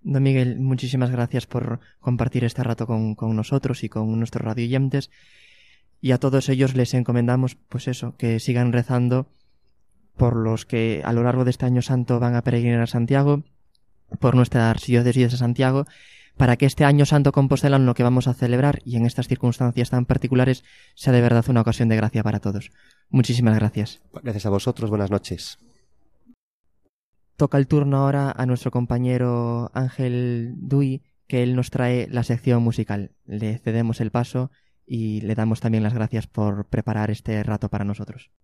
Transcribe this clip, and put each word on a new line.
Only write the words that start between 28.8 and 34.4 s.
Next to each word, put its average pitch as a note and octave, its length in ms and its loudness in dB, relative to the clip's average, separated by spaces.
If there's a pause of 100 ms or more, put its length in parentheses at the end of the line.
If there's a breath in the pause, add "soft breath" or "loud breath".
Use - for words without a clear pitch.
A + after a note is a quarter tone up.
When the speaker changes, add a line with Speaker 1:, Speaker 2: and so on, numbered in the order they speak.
Speaker 1:
Ángel B2 840 -4
Duy, C#3 460 -2 (240)
que B2 160 0
él B2 140 0
nos B2 140 -2
trae B2 400 -2
la A#2+ 140 -2
sección A#2+ 380 2
musical. G#2+ 500 -4 (140)
Le G#2+ 320 -6
cedemos A2+ 420 -2
el A2 100 -2
paso B2+ 400 -4 (360)